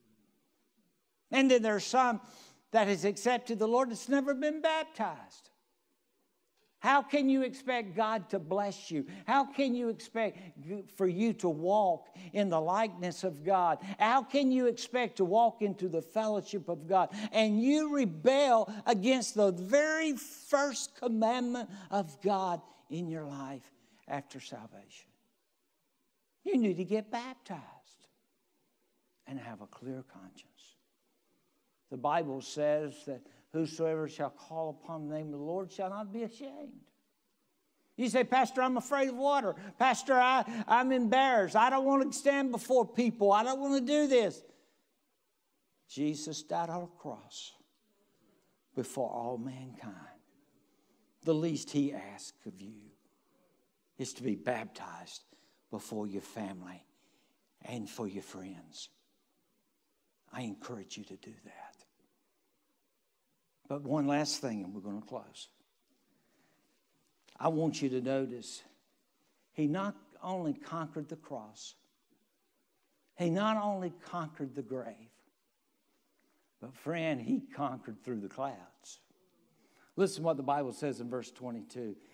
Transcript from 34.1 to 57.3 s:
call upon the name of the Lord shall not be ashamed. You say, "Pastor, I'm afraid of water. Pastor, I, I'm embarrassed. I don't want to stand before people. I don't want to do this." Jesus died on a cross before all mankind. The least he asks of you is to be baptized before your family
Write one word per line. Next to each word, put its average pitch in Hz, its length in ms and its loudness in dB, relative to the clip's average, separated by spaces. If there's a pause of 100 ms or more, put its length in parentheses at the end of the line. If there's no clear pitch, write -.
call 160 540 -8
upon 156 260 -8
the 156 60 -6
name 156 180 -6
of 143 60 -8
the 143 40 -8
Lord 180 280 -6
shall 190 180 -6
not 202 240 -8
be 226 80 -8
ashamed. 269 640 -12 (1120)
You 247 120 0
say, 254 140 4
"Pastor, 254 380 2
I'm 254 160 2
afraid 269 320 0
of 247 60 -6
water. 269 400 0 (240)
Pastor, 240 340 4
I, 254 320 6 (220)
I'm 254 240 4
embarrassed. 247 640 4
I 226 160 8
don't 269 120 2
want 269 280 4
to - 40 -8
stand 277 360 2
before 240 340 4
people. 226 460 4
I 208 120 6
don't 262 160 -2
want 277 140 0
to 277 80 4
do 294 240 4
this." 240 380 4 (1400)
Jesus 151 560 -6
died 170 260 -4
on 175 140 -6
a - 180 -16
cross - 520 -14 (1200)
before 123 340 -4
all 120 300 -6
mankind. 127 560 -12 (1300)
The 160 100 2
least 156 380 -2
he 143 200 0
asks - 540 -14
of 92 160 -16
you 104 200 -18 (1160)
is 131 160 -8
to - 80 -18
be 120 140 -2
baptized - 880 -8 (480)
before 107 340 -8
your 98 160 -6
family 92 640 -12 (800)